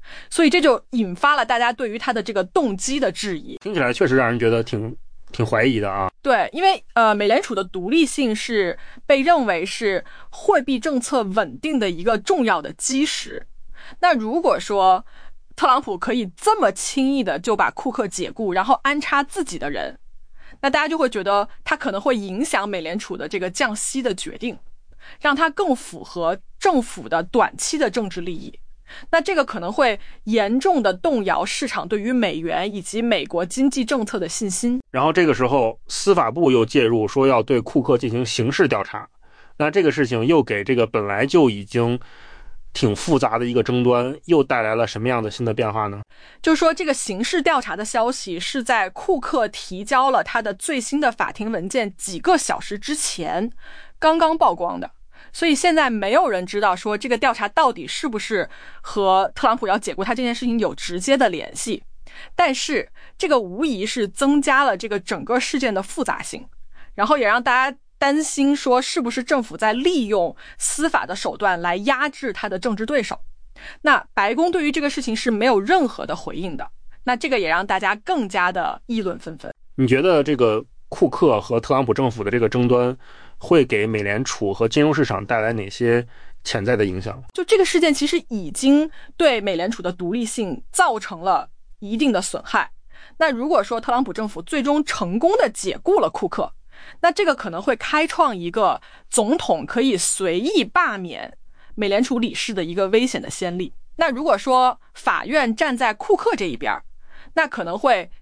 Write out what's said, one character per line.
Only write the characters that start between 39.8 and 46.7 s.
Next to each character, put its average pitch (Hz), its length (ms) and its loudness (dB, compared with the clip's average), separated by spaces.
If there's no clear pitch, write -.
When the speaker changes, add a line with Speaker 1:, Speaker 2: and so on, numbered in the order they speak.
Speaker 2:
个 156 120 4
事 143 120 2
情 117 220 0
又 156 160 6
给 104 220 -2
这 131 100 2
个 120 140 4
本 110 180 -2
来 101 180 0
就 139 240 6
已 101 160 -2
经 120 360 0
挺 107 220 2
复 165 240 2
杂 117 200 2
的 120 60 0
一 120 80 -2
个 120 100 4
争 123 200 0
端 123 340 2
又 165 160 6
带 127 200 0
来 110 120 0
了 113 120 2
什 117 140 -8
么 117 80 0
样 120 140 0
的 107 80 -4
新 123 140 -6
的 113 80 0
变 107 200 0
化 107 160 -2
呢？ 101 140 -8
Speaker 1:
就 320 140 2
是 302 40 0
说， 330 140 4